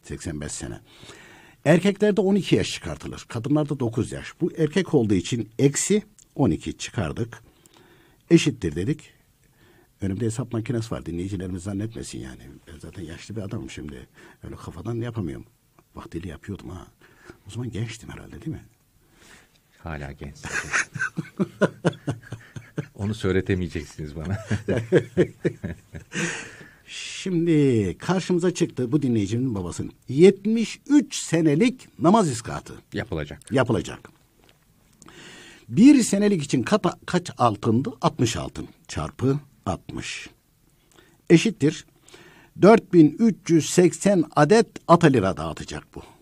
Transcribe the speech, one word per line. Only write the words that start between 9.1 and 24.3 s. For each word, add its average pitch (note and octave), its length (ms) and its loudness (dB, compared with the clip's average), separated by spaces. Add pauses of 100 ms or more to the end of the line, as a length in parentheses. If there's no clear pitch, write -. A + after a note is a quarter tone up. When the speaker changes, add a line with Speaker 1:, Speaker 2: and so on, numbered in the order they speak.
Speaker 1:
Önümde G2 240 -4
hesap A2+ 280 -6
makinesi A2+ 380 -4
var. B1+ 140 -8
Dinleyicilerimiz F2+ 580 -6
zannetmesin G2+ 560 -8
yani. B1 220 -14 (260)
Ben D#2+ 120 -20
zaten F2 240 -16
yaşlı E2+ 320 -14
bir A2 60 -8
adamım F#2 280 -10
şimdi. C#2 380 -14 (360)
Öyle D2+ 120 -14
kafadan F2 400 -12
yapamıyorum. A2 500 -8 (500)
Vaktiyle F2 340 -12
yapıyordum D#2+ 400 -12
ha. - 180 -16 (600)
O G2 40 -20
zaman A#2+ 200 -10
gençtim A2+ 380 -8
herhalde, - 220 -16
değil - 160 -14 (100)
mi? - 80 -18 (1120)
Speaker 2:
Hala D2 340 -10
gençsin. - 440 -14
<laughs> - 40 -4 (2250)
Onu G#2 180 -4
söyletemeyeceksiniz F2+ 1000 -4
bana. E2 220 -6 (300)